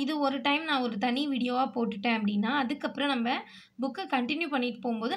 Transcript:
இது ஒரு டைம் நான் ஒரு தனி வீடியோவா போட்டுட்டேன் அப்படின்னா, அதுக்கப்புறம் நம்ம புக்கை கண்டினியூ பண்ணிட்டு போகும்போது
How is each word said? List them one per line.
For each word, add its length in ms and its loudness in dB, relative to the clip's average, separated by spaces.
இது 240 0
ஒரு 200 0
டைம் 220 2
நான் 180 2
ஒரு 180 -2
தனி 180 2
வீடியோவா 320 2
போட்டுட்டேன் 420 0
அப்படின்னா, 340 2
அதுக்கப்புறம் 520 -2
நம்ம 140 0
புக்கை 240 -4
கண்டினியூ 380 0
பண்ணிட்டு 320 0
போகும்போது 320 0